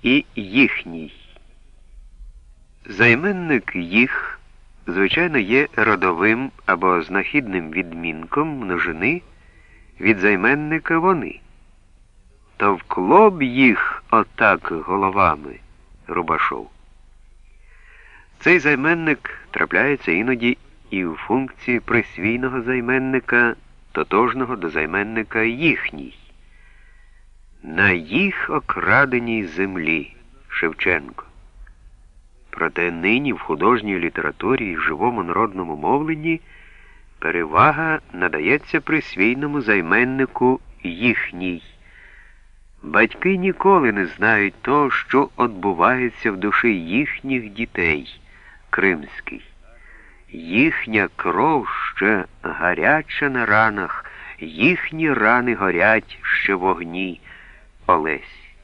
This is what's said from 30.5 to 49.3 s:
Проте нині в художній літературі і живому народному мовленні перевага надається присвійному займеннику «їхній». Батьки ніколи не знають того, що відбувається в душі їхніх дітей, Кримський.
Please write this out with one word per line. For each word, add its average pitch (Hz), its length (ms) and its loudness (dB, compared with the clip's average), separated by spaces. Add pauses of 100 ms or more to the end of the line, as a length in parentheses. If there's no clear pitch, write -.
Проте 85 420 -2
нині 110 420 0
в 85 60 -6
художній 98 600 0
літературі 87 720 -2
і 82 60 -8
живому 90 460 -2
народному 92 520 -2
мовленні 151 640 -2 (800)
перевага 110 800 0 (140)
надається 90 680 -2
присвійному 143 800 -2
займеннику 123 960 2 (240)
«їхній». 92 800 -4 (1160)
Батьки - 560 0
ніколи 180 540 2
не 101 140 0
знають 101 560 0
того, 139 300 2
що - 380 0 (100)
відбувається 110 920 0
в 98 60 -6
душі 101 480 2
їхніх 123 640 -4
дітей, 87 680 -4 (500)
Кримський. - 760 -4 (840)